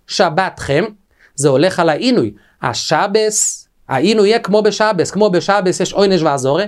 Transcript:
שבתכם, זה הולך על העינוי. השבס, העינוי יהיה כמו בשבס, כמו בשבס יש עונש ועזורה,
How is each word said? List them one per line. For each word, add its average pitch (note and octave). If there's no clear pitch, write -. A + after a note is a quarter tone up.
שבתכם, F3
זה C#3+
הולך D3
על E3
העינוי. D#3+
השבס, G3+
העינוי F#3+
יהיה A3+
כמו G#3
בשבס, G3+
כמו G3+
בשבס F#3
יש F3+
עונש F#3+
ועזורה, C#3+